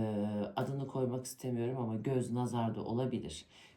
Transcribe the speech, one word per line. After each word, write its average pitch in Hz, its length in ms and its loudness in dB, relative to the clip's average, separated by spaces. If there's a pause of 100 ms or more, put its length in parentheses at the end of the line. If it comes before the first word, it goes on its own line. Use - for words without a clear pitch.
(560)
adını 135 320 0
koymak 127 380 0
istemiyorum 123 520 -2
ama 110 180 0
göz 120 360 0
nazarda 117 520 0
olabilir. 120 600 -2 (320)